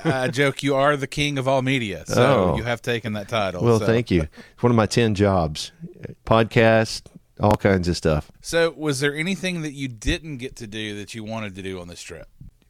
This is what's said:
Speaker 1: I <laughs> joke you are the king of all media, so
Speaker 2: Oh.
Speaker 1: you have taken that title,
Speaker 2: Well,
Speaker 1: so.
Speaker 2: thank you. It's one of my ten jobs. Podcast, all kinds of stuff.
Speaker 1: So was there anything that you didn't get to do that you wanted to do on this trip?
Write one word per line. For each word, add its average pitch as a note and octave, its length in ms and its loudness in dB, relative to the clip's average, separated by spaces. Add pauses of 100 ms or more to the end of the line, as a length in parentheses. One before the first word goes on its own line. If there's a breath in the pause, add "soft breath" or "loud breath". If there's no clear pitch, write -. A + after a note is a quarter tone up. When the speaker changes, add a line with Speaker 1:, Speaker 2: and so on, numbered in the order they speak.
Speaker 1:
I C3 220 0
<laughs> - 20 -2
joke C3+ 320 0
you C#3 140 0
are C#3+ 200 2
the C3+ 120 -4
king D3 320 -2
of B2+ 80 -2
all C3+ 160 2
media, A#2 420 -2
so A2+ 480 4
Speaker 2:
Oh. - 20 0
Speaker 1:
you A2 80 -4
have A#2+ 180 -4
taken A#2 320 -4
that G2+ 140 -8
title, G2 360 -2
Speaker 2:
Well, A#2 160 6
Speaker 1:
so. G#2 80 -2
Speaker 2:
thank A#2 240 0
you. F2 100 4
It's - 420 -10
one A#2+ 80 4
of A#2+ 40 4
my A2 100 4
ten A2 300 2
jobs. F#2 560 0 (540)
Podcast, A2+ 800 4 (360)
all G#2 160 4
kinds F#2+ 320 2
of E2+ 100 0
stuff. D2+ 340 0 (100)
Speaker 1:
So E3 360 0
was D3 220 -2
there C#3+ 160 0
anything F3+ 480 -4
that D3+ 100 -8
you C#3 140 -8
didn't C#3+ 500 -6
get A#2+ 200 -12
to A#2 100 -14
do G#2+ 300 -8
that G#2 180 -12
you A2 80 -12
wanted G#2+ 320 -8
to G2 80 -12
do F#2+ 160 -8
on F2 80 -14
this E2+ 140 -16
trip? - 260 -16 (420)